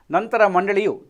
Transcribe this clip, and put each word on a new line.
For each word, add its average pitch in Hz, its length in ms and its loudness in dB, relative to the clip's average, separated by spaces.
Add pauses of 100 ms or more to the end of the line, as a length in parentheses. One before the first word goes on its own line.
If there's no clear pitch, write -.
(120)
ನಂತರ 214 360 0
ಮಂಡಳಿಯು 196 640 -2